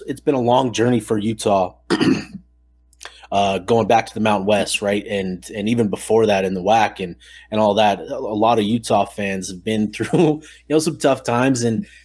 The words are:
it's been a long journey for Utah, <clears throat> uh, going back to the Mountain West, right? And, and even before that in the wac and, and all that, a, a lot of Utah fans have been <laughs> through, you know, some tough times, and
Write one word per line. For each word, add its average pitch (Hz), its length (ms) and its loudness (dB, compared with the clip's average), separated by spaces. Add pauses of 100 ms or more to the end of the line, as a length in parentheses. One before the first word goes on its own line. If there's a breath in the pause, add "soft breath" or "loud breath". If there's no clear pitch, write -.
it's 135 140 -8
been 147 160 -2
a 127 60 0
long 120 320 2
journey 120 260 2
for 113 180 -2
Utah, 104 580 0 (140)
<clears throat> - 1400 -6
uh, 98 280 2
going 110 280 2
back 113 180 4
to - 80 -16
the 110 60 -6
Mountain 104 260 2
West, 101 380 0
right? 104 240 -2
And, 95 480 -6
and 104 120 -4
even 117 200 2
before 110 400 0
that 98 180 2
in 95 80 -2
the 92 80 -6
wac 104 380 2
and, 90 160 -8 (340 loud breath)
and 107 100 -2
all 104 160 4
that, 104 240 2
a, 135 160 -10
a 110 220 -6
lot 113 220 4
of 104 60 2
Utah 110 400 0
fans 98 440 -6
have 90 140 -14
been 107 280 -2
<laughs> - 20 -14
through, 151 480 0 (260 loud breath)
you - 20 -6
know, 147 80 0
some 156 220 -4
tough 135 240 0
times, 120 400 0
and 110 240 -2 (180 loud breath)